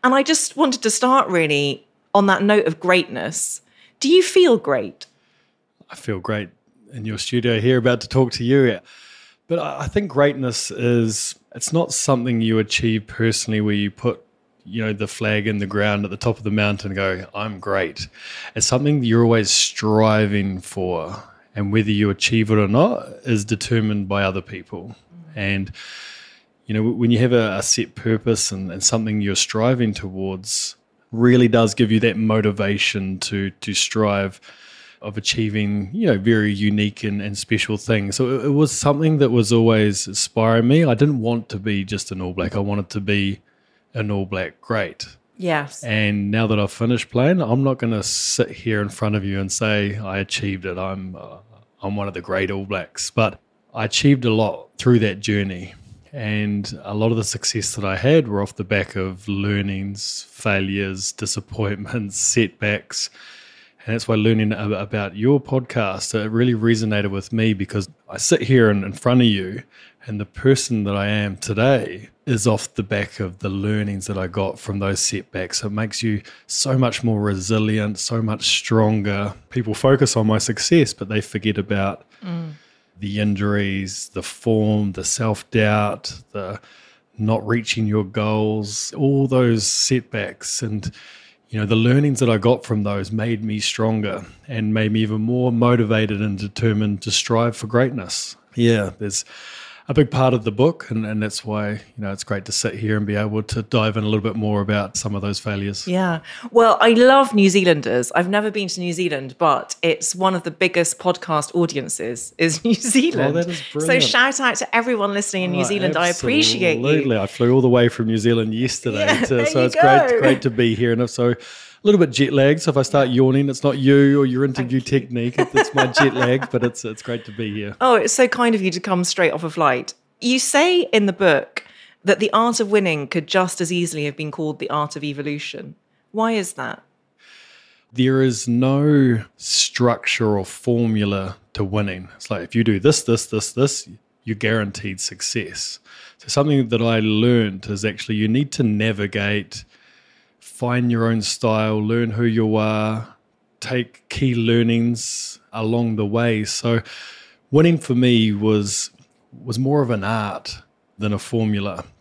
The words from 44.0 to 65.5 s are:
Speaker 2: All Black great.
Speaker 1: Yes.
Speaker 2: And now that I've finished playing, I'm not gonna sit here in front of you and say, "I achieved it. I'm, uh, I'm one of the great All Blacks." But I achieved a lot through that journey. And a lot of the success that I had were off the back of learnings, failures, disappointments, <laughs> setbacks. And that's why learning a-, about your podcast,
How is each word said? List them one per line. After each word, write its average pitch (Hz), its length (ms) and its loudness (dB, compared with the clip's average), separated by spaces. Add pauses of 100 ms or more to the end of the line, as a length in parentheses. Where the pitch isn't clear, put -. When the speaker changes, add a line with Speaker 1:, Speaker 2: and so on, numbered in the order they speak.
Speaker 2:
All 98 160 -2
Black 92 360 -6
great. - 560 -6 (180)
Speaker 1:
Yes. 151 480 -4
Speaker 2:
And 104 480 -2
now 110 160 2
that 107 100 2
I've 101 140 0
finished 117 380 -2
playing, 156 320 2
I'm 127 240 0
not 135 140 0
gonna 113 220 -2
sit - 480 -2
here 107 320 -4
in 101 60 -2
front 104 280 -4
of 98 100 -2
you 98 160 -4
and 98 100 -6
say, 104 460 -2
"I 98 220 -6
achieved 95 440 -6
it. 90 140 -6
I'm, 95 400 -8
uh, - 220 -18 (440)
I'm 101 140 -4
one 101 100 -4
of 95 60 -10
the 90 80 -8
great 95 280 -4
All 98 160 -6
Blacks." 95 460 -8
But 110 300 0 (320)
I 110 100 -6
achieved 131 400 2
a 113 100 0
lot 107 440 -2
through 123 220 4
that 104 200 0
journey. 98 540 -4 (400)
And 104 680 -4
a 101 100 -10
lot 110 180 0
of 113 40 0
the 113 80 -2
success - 520 -6
that 101 100 -6
I 95 100 -2
had 139 320 2
were 101 140 -2
off - 160 -6
the 98 80 -8
back 101 320 -4
of 95 320 -6
learnings, 98 1000 -4
failures, 98 840 -4
disappointments, 104 1040 -6
<laughs> - 180 -2
setbacks. - 760 -2 (760)
And 110 80 -4
that's 113 160 -6
why 113 60 4
learning 107 360 2
a-, 104 200 -4
about 101 440 -6
your 127 240 2
podcast, 117 720 -4